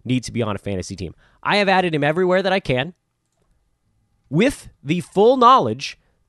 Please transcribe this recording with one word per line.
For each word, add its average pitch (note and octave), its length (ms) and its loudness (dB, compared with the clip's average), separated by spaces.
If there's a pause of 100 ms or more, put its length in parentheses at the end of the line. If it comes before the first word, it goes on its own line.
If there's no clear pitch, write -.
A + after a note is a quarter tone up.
needs B2 220 -2
to A2 40 -14
be A2+ 100 -4
on G#2+ 140 -4
a F#2+ 40 -10
fantasy G2 360 -8
team. E2+ 180 -10 (300)
I F3 140 0
have G3+ 120 0
added F#3 240 0
him C#3+ 100 -2
everywhere F3+ 380 0
that F#3+ 120 -2
I G3 60 -2
can C#3 340 -4 (1400)
with A3 400 0 (140)
the E3 180 -4
full A#3 360 2
knowledge G3+ 600 4 (300)